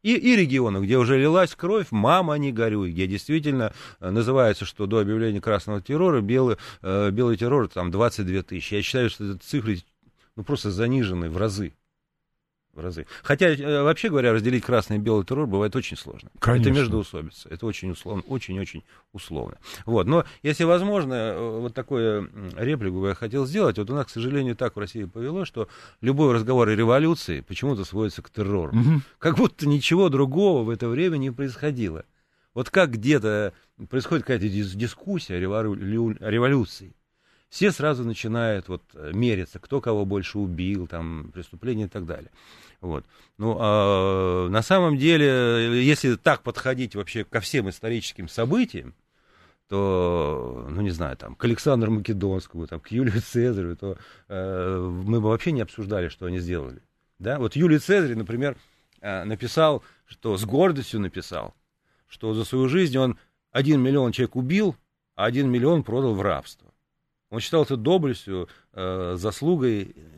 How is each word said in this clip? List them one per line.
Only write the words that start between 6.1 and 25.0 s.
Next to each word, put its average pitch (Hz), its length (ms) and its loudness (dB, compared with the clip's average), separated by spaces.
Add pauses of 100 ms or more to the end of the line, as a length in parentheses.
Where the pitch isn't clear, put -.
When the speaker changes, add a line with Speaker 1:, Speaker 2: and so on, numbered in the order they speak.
Speaker 1:
белый, 120 340 2 (240)
э, 98 300 2
белый 117 260 2
террор, 120 320 2
там, 90 220 -4
двадцать 110 360 0
две 92 160 -2
тысячи. 92 320 -8
Я 104 80 0
считаю, 120 280 0
что - 140 -12
эти 98 140 -6
цифры, 107 420 -2 (560)
ну, 104 80 -10
просто 123 260 -4
занижены 98 580 0
в 80 80 -6
разы. 98 380 -2 (1000)
В 76 60 -20
разы. 80 260 -10 (200)
Хотя, 147 240 2
э, 143 340 0
вообще 165 280 0
говоря, 123 220 4
разделить 110 320 2
красный 110 320 0
и 107 40 0
белый 107 240 2
террор 139 240 -2
бывает 101 260 0
очень - 220 -6
сложно. - 420 -16
Speaker 2:
Конечно. 120 320 4
Speaker 1:
Это 139 100 4
междоусобица. 101 680 -4
Это 82 180 -8
очень 95 240 -6
условно, 87 380 -8
очень-очень 95 560 -8 (280)
условно. 69 460 -10 (280)
Вот. 107 200 2
Но, 160 180 4 (200)
если 151 180 0
возможно, 175 520 2
э, 110 460 -4
вот 120 140 -6
такую, 113 580 -2
м, 98 240 -12
реплику 104 440 -2
бы 95 80 0
я 98 60 0
хотел 120 300 -4
сделать. 147 340 0
Вот 104 120 -4
у 135 40 -4
нас, 143 120 -4
к - 40 -20
сожалению, 127 440 -4
так 120 220 -4
в - 20 -8
России 104 240 -8